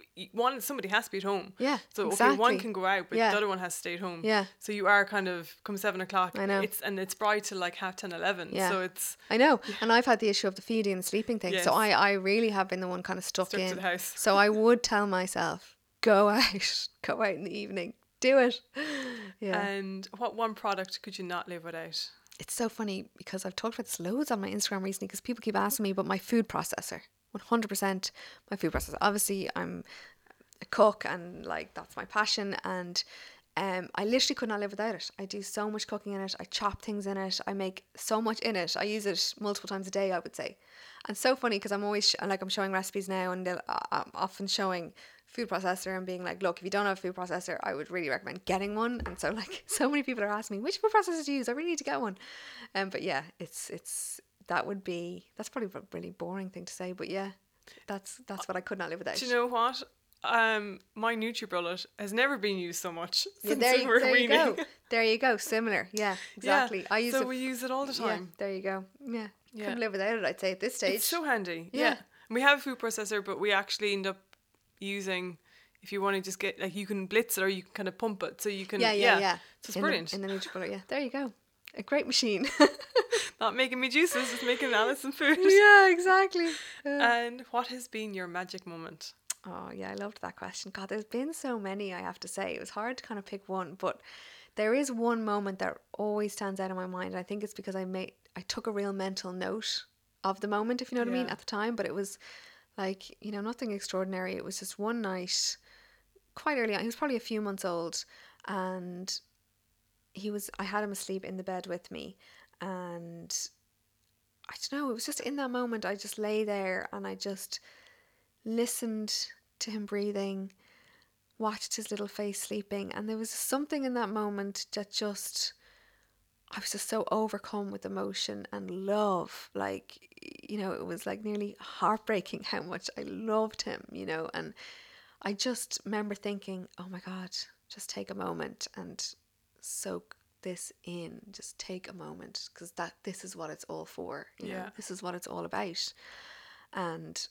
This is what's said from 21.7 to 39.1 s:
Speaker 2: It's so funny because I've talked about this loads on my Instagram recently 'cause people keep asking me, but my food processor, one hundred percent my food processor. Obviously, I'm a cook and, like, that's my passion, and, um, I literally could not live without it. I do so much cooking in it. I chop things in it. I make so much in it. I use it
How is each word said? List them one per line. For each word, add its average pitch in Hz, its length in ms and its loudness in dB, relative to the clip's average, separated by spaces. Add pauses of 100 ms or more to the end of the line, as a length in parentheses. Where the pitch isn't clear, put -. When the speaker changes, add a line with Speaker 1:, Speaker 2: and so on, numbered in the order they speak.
Speaker 2:
It's - 140 -10
so 233 140 0
funny 208 500 -6
because - 280 -8
I've 185 100 -6
talked 226 200 -4
about 233 100 -8
this - 140 -6
loads 226 320 -2
on 208 100 0
my 196 80 -4
Instagram 202 340 -2
recently 196 240 -4
'cause - 140 -10
people 233 200 -6
keep 208 140 -2
asking 202 280 2
me, 196 100 0
but 190 120 0
my 190 120 0
food 226 320 2
processor, - 520 -4 (300)
one 202 100 -10
hundred 226 280 2
percent 196 420 0 (400)
my 196 60 -4
food 165 160 0
processor. - 280 -2
Obviously, 202 540 2
I'm 175 280 -4 (800)
a - 40 -10
cook 208 400 4
and, 175 400 -6
like, 78 280 -4
that's - 220 -12
my - 100 -6
passion, 208 580 0
and, 180 400 -4 (540)
um, 185 380 -2
I 202 100 0
literally 247 300 4
could 226 140 -4
not 208 100 0
live 202 120 -2
without 208 240 -2
it. - 140 -10 (100)
I 196 60 -6
do 196 160 -8
so 214 280 -4
much 214 180 -4
cooking 202 260 -6
in 196 80 -4
it. 190 180 -4
I 180 60 -8
chop - 360 -2
things 202 260 -4
in 196 100 -2
it. 190 300 -2
I 202 60 -4
make 190 320 -4 (100)
so 220 260 0
much 220 180 0
in 226 160 0
it. 170 220 0
I - 60 0
use 214 220 -2
it 180 340 0